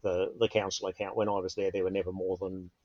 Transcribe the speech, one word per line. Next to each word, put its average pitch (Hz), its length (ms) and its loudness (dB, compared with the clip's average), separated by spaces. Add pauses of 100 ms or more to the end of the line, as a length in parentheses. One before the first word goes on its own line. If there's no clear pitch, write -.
the, 92 360 2
the 113 120 4
council 98 380 0
account. 95 280 -4
When 104 140 2
I 101 80 2
was 92 160 -4
there, 98 160 2
there 92 140 0
were 92 60 2
never 92 220 0
more 92 260 -2
than 92 300 -6 (160)